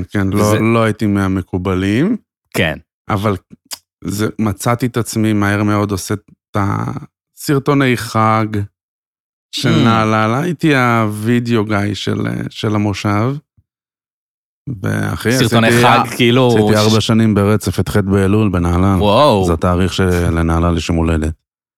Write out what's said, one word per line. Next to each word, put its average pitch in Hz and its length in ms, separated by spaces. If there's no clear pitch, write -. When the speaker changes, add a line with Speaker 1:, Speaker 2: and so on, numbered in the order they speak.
Speaker 1:
כן, 98 200
לא, 104 120
Speaker 2:
וזה 107 160
Speaker 1:
לא 113 260
הייתי 110 220
מהמקובלים. 98 1120
Speaker 2:
כן. 78 240
Speaker 1:
אבל 104 280
זה, 101 240
מצאתי 120 480
את 117 100
עצמי 110 360
מהר 101 300
מאוד 104 280
עושה 101 240
את - 420
הסרטוני 131 1400
חג 110 500
של - 200
Speaker 2:
Mm. 113 100
Speaker 1:
נהלל, 110 500
הייתי 160 320
הווידאו 117 880
גיא 104 300
של, 107 240
של 107 240
המושב. 104 600
ואחי, 104 500
Speaker 2:
סרטוני 117 360
Speaker 1:
עשיתי 120 140
Speaker 2:
חג, 120 160
Speaker 1:
ה-, - 40
Speaker 2:
כאילו, 123 320
Speaker 1:
עשיתי 107 240
Speaker 2:
ש- 107 40
Speaker 1:
ארבע 110 140
שנים 110 340
ברצף 101 460
את - 80
ח' - 80
באלול 98 520
בנהלל. 90 540
Speaker 2:
וואו. 104 440
Speaker 1:
זה 87 60
התאריך 90 400
שלנהלל 85 840
יש 80 120
יום 82 100
הולדת. 80 360